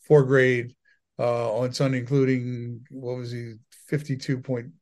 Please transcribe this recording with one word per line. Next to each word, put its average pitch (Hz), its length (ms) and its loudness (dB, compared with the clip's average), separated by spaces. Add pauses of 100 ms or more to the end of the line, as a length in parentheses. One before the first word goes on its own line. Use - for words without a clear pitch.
four 147 180 8
grade, 127 500 2 (440)
uh, 120 340 0
on 123 200 -2
Sunday, 131 260 0
including, 123 800 -2 (100)
what 127 260 -10
was 120 160 -10
he, 120 220 -12 (340)
fifty-two 139 500 -4
point 123 300 -6 (140)